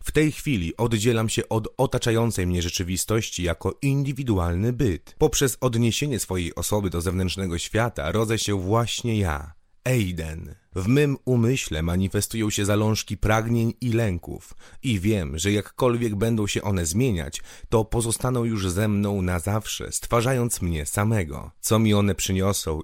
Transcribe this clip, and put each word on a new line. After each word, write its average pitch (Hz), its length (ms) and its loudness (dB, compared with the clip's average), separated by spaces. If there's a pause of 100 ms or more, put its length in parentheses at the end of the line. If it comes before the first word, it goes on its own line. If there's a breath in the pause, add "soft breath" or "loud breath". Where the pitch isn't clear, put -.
W - 80 -4
tej 151 200 4
chwili 92 440 -2
oddzielam 113 520 2
się - 200 -2
od 110 280 -2
otaczającej 113 720 0
mnie 90 160 0
rzeczywistości 90 800 -2
jako 87 400 -2
indywidualny 123 880 0
byt. 113 460 -2
Poprzez 147 420 2
odniesienie 120 580 2
swojej 90 360 -2
osoby 98 360 -2
do 85 100 -2
zewnętrznego 90 580 -2
świata 107 540 -2
rodzę 110 260 0
się 101 220 -2
właśnie 110 580 0
ja, 78 340 -2 (320)
Eiden. 82 720 -2 (220)
W 92 120 0
mym 139 360 4
umyśle 120 580 2
manifestują 98 680 0
się 104 140 -2
zalążki 107 520 2
pragnień 113 640 2
i 123 120 0
lęków 110 600 -2 (280 loud breath)
i 110 180 0
wiem, 85 380 0
że 95 140 0
jakkolwiek 120 640 0
będą 110 320 0
się - 160 -2
one 92 240 0
zmieniać, 87 560 0 (260 loud breath)
to 113 160 2
pozostaną 117 600 0
już 104 240 -2
ze 101 200 0
mną 101 340 0
na 90 160 0
zawsze, - 540 -4
stwarzając 120 680 0
mnie 82 240 -2
samego. 101 640 0 (100)
Co 110 180 2
mi 110 160 4
one 101 200 4
przyniosą 95 680 0